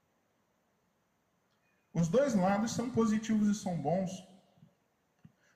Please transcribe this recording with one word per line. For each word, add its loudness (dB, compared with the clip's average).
Os 0
dois 2
lados 2
são -4
positivos 0
e 2
são -6
bons, -2